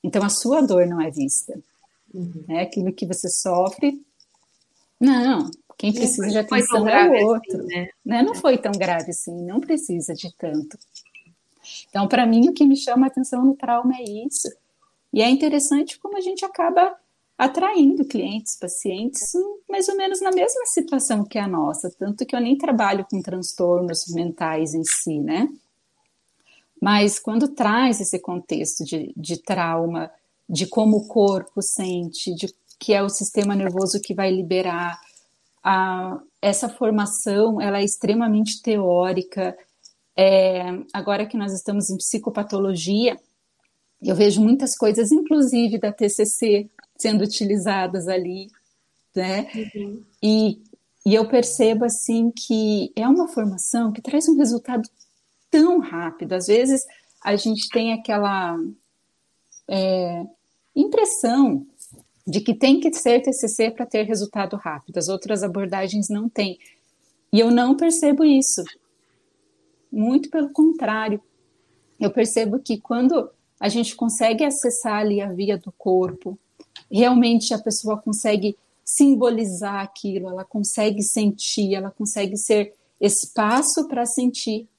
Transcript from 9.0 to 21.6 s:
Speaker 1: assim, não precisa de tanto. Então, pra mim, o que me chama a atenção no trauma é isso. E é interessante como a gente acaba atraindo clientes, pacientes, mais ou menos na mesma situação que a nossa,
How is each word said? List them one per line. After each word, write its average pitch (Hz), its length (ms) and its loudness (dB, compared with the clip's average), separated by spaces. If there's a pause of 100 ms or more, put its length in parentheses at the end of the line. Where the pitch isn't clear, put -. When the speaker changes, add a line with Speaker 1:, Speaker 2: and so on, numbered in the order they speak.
Speaker 1:
assim, 170 340 -8
não 185 160 -4
precisa 180 540 -4
de 170 240 -12
tanto. 151 400 -6 (1120)
Então, 196 180 -2
pra 247 200 2
mim, 233 200 6
o 359 60 2
que 294 140 6
me 277 100 6
chama 254 300 2
a - 20 0
atenção 254 340 -2
no 269 120 4
trauma 247 400 -2
é 254 80 -12
isso. 220 440 -8 (640)
E 214 120 2
é 233 40 4
interessante 285 720 2
como 403 180 -10
a 381 60 -4
gente 370 240 -6
acaba 370 500 0 (400)
atraindo 320 680 2
clientes, 208 540 -6
pacientes, 196 640 -6 (440)
mais 392 220 -2
ou 392 80 -4
menos 381 240 -2
na 381 80 0
mesma 370 380 0
situação 269 580 -2
que 220 140 -6
a 202 80 -4
nossa, 156 500 -4